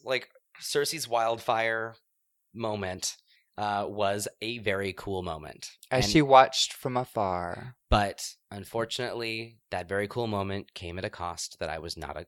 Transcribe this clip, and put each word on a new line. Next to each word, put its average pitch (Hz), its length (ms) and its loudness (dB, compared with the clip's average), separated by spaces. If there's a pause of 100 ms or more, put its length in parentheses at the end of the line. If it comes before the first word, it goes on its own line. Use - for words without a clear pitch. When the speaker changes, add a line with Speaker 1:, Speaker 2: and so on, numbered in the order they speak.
Speaker 1:
like, 123 240 -2 (320)
Cersei's 147 480 -2
wildfire 113 840 0 (600)
moment, 101 600 -4 (400)
uh, 104 320 0
was 101 400 0 (140)
a 117 160 -4
very 98 380 0
cool 95 260 -4
moment. 78 480 -8 (200)
Speaker 2:
As 127 140 4
Speaker 1:
And 104 80 2
Speaker 2:
she 160 100 8
watched 135 520 8
from 127 220 -6
afar. 98 760 -2 (160)
Speaker 1:
But 104 320 2 (280)
unfortunately, 113 1080 -4 (120)
that 90 180 -4
very 98 200 0
cool 120 180 -2
moment 98 480 -2
came 87 240 -8
at 92 80 -4
a 107 40 -6
cost - 500 -8
that 82 100 -2
I 80 80 -6
was 80 180 -8
not 73 220 -10
a, - 100 -10